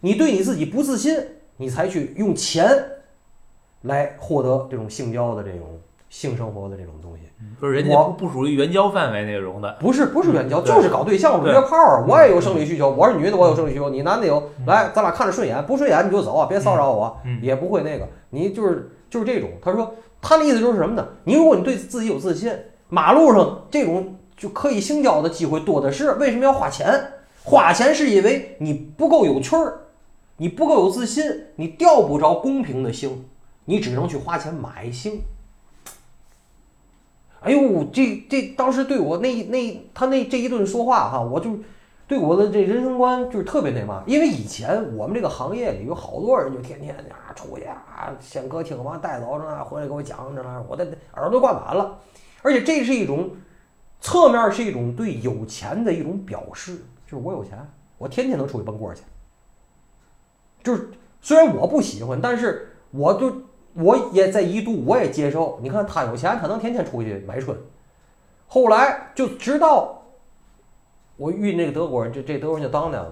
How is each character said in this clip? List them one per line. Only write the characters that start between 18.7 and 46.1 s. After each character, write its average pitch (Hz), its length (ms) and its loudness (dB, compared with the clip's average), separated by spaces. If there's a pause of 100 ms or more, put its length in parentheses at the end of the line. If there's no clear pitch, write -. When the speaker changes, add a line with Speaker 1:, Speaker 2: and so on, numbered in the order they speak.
Speaker 1:
就 233 120 -4
是 220 40 -2
这 247 160 -2
种。 - 100 -6 (120)
他 185 100 -2
说， 220 220 -2 (260)
他 - 160 4
的 311 80 4
意 294 60 4
思 233 80 4
就 240 140 2
是 208 60 0
什 165 60 2
么 120 120 -2
呢？ - 100 -4 (160)
你 220 140 2
如 330 80 8
果 311 100 8
你 180 80 0
对 254 140 -2
自 226 260 -8
己 220 60 -4
有 156 100 -2
自 175 160 -2
信， 208 180 -6 (360)
马 170 240 2
路 294 200 8
上 185 380 4
这 - 140 0
种 185 320 -4 (220)
就 208 100 -10
可 277 220 -2
以 214 100 -2
性 294 220 -2
交 214 180 4
的 160 80 0
机 165 160 -4
会 151 160 0
多 160 200 0
的 135 120 0
是。 277 200 0
为 269 180 2
什 226 80 -2
么 254 60 0
要 269 80 6
花 151 180 0
钱？ 175 420 0 (320)
花 180 280 6
钱 262 220 4
是 294 140 2
因 202 140 6
为 262 380 0
你 151 120 -4
不 - 360 -2
够 277 180 6
有 135 140 2
趣 - 160 -2
儿， 320 240 0 (560)
你 165 120 -4
不 294 180 0
够 269 180 6
有 190 60 4
自 233 160 -4
信， - 400 -4 (100)
你 165 120 -6
钓 311 340 6
不 147 160 0
着 156 180 4
公 269 260 -2
平 131 200 -4
的 117 100 -4
性， 131 340 -8 (380)
你 196 160 0
只 214 100 -4
能 175 180 -2
去 147 80 -6
花 170 220 -4
钱 156 160 -8
买 120 360 -12
性。 208 320 -8 (2250)
哎 - 100 -2
呦， 247 420 4
这， 226 360 0
这 269 140 -2 (140)
当 262 160 2
时 262 120 0
对 277 140 -2
我 160 200 -2
那， 226 260 -2
那， 226 500 -6
他 262 120 -2
那， 262 200 0
这 262 120 -4
一 240 100 -2
顿 226 180 0
说 233 180 -2
话 233 240 2
哈， 131 120 -4
我 120 180 -4
就 220 200 -6 (480)
对 277 120 -2
我 170 180 2
的 208 140 4
这 208 120 2
人 220 200 0
生 254 160 -4
观 247 320 2
就 220 80 -6
是 185 60 -4
特 - 180 -2
别 139 100 -2
那 117 140 -6
嘛。 98 200 -10
因 277 140 2
为 330 60 4
以 139 180 -2
前 147 520 -6
我 107 100 -8
们 180 80 -6
这 240 80 -4
个 175 60 -2
行 143 280 -8
业 233 160 -4
里 101 140 -10
有 139 80 -6
好 - 260 -12